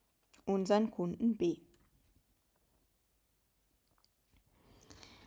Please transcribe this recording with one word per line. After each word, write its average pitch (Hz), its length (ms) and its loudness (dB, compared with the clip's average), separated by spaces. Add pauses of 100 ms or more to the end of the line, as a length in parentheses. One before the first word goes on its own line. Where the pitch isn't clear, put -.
(460)
unseren 202 460 2
Kunden 196 460 -2
B. 170 200 0 (3750)